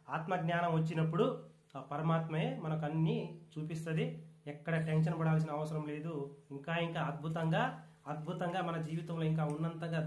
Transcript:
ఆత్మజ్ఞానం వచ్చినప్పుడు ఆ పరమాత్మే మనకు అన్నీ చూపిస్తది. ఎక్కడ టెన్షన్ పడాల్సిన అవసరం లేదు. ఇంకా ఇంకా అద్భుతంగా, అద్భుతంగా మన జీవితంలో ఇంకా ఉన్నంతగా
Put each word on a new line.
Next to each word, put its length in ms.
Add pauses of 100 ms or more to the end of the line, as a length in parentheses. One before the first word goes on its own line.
(160)
ఆత్మజ్ఞానం 640
వచ్చినప్పుడు 480 (520)
ఆ 20 (100)
పరమాత్మే 540 (200)
మనకు 240
అన్నీ 300 (340)
చూపిస్తది. 540 (460)
ఎక్కడ 220 (120)
టెన్షన్ 340
పడాల్సిన 380
అవసరం 340
లేదు. 220 (400)
ఇంకా 200 (120)
ఇంకా 140 (100)
అద్భుతంగా, 520 (500)
అద్భుతంగా 560
మన 80 (120)
జీవితంలో 440
ఇంకా 120 (100)
ఉన్నంతగా 520